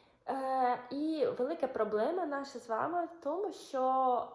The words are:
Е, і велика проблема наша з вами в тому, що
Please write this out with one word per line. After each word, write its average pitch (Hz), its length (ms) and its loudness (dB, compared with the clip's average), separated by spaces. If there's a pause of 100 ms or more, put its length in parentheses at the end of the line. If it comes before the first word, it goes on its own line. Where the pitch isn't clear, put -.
(280)
Е, 262 520 2 (100)
і 302 360 0 (120)
велика 277 300 0
проблема 233 580 0
наша 277 340 -4
з - 100 -10
вами 294 360 0
в 339 180 -10
тому, 349 280 -2
що 262 840 2